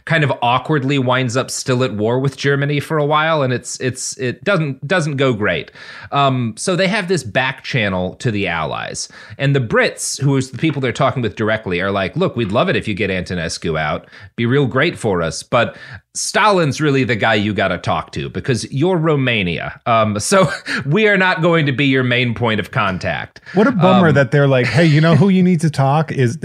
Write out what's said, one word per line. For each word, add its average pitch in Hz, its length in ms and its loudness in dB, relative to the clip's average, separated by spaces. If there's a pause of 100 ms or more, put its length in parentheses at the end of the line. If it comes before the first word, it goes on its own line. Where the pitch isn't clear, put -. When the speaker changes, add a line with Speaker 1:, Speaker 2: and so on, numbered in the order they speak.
Speaker 1:
kind 160 180 0
of 127 80 0 (100)
awkwardly 131 560 0
winds 123 380 0
up 127 160 -4
still 127 320 -2
at 107 100 -4
war 107 240 0
with 135 180 -2
Germany 143 440 0
for 156 180 -2
a 147 80 2
while, 151 380 2
and 127 80 0
it's, - 260 -6
it's, - 400 -6
it 123 240 -6
doesn't, 160 460 -2
doesn't 156 300 -2
go 135 160 2
great. 95 360 -2 (400)
Um, 127 460 0
so - 180 -2
they 185 140 0
have 202 180 -2
this 180 160 0
back 127 400 -4
channel 95 540 -2
to 120 160 -4
the 98 160 -2
Allies, 65 600 -6 (300)
and 139 160 0
the 135 60 2
Brits, 190 600 -2
who 139 160 2
is 131 140 -2
the 123 80 -12
people 147 240 -2
they're 127 80 0
talking 127 320 0
with 107 140 -4
directly, 104 440 -2
are 98 120 -2
like, 98 240 -2
"Look, 185 180 -2
we'd 117 160 -2
love 139 180 0
it 127 60 0
if 104 140 -4
you 107 60 -4
get 95 140 -4
Antonescu 87 720 -4
out. 78 300 -4 (260)
Be 117 120 -2
real 135 200 2
great 131 320 0
for 92 240 0
us, 80 220 -4
but 117 320 0 (380)
Stalin's 185 640 0
really 139 240 2
the 117 100 0
guy 113 200 2
you 107 200 0
gotta 95 240 0
talk 82 340 -4
to 69 160 -6
because 104 440 -4
you're 170 240 0
Romania. 123 880 0
Um, 110 320 2
so 190 320 2 (180)
<laughs> - 180 -6
we 202 200 2
are 208 100 4
not 185 260 2
going 165 240 2
to 139 60 0
be 139 140 0
your 131 160 2
main 123 320 0
point 110 240 0
of - 140 -6
contact." 92 680 -4 (140)
Speaker 2:
What 214 120 4
a 277 60 2
bummer 185 360 6
Speaker 1:
Um, 147 60 4
Speaker 2:
that 139 180 4
they're 143 160 4
like, 127 180 4
"Hey, 123 200 4
you 156 140 6
know 165 140 4
who 165 140 6
you 185 140 4
need 180 180 4
to 160 100 0
talk 143 400 0
is, 127 340 0